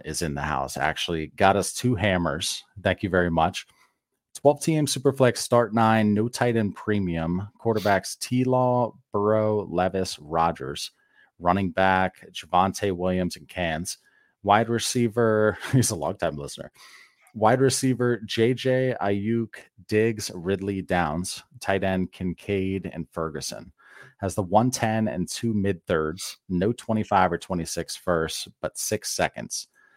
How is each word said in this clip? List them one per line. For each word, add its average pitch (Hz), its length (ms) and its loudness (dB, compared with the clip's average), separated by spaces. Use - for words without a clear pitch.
is 76 160 -6
in 76 140 -2
the 71 80 -4
house, 69 340 -4
actually. 78 580 -2
Got 98 200 4
us 95 180 0
two 123 220 0
hammers. 87 680 0
Thank 95 180 0
you 101 80 -2
very 87 220 4
much. 82 340 0
Twelve 143 260 4
team 156 240 2
Superflex 131 520 2
start 120 360 2
nine, 110 400 6
no 107 140 2
tight 123 280 0
end 107 200 0
premium. 90 720 -2
Quarterbacks 104 600 0
T-Law, 127 760 0
Burrow, 107 540 2
Levis, 92 540 -2
Rodgers. 78 720 -2
Running 90 320 2
back 92 600 0
Javonte 92 640 0
Williams 90 400 -2
and - 140 -18
Cans. 85 480 -4
Wide 107 260 4
receiver, 110 960 2
<laughs> - 60 -6
he's 123 180 4
a 107 60 -2
longtime 78 400 -4
listener. 69 360 -12
Wide 113 260 4
receiver, 123 640 2
J 113 300 2
J, 127 480 0
Ayuk, 104 540 0
Diggs, 107 440 2
Ridley, 95 480 -2
Downs. 87 640 -2
Tight 95 240 0
end, 92 300 0
Kincaid 95 800 -4
and 82 180 -10
Ferguson. 73 640 -8
Has 95 160 -4
the 104 80 0
one 104 280 2
ten 110 380 -2
and 90 180 -4
two - 260 -4
mid 98 320 -2
thirds. 82 520 -4
No 92 240 0
twenty-five 101 600 2
or 82 40 -2
twenty-six 82 600 -6
first, 82 500 -2
but - 160 -8
six - 340 -6
seconds. - 560 -6